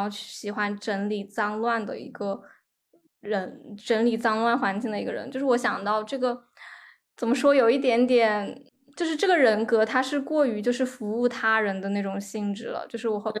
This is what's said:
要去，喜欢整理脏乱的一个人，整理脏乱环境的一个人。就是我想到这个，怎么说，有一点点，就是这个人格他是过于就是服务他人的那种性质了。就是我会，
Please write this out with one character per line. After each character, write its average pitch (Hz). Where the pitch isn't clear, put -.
要 208
去， -
喜 -
欢 208
整 202
理 208
脏 208
乱 226
的 -
一 -
个 196
人， 208
整 220
理 233
脏 220
乱 233
环 202
境 220
的 208
一 196
个 185
人。 107
就 262
是 277
我 247
想 202
到 214
这 262
个， 247
怎 240
么 233
说， 285
有 233
一 277
点 247
点， 214
就 339
是 320
这 349
个 359
人 220
格 220
他 254
是 277
过 294
于 214
就 208
是 247
服 220
务 240
他 220
人 202
的 190
那 202
种 196
性 202
质 202
了。 -
就 226
是 233
我 208
会， 214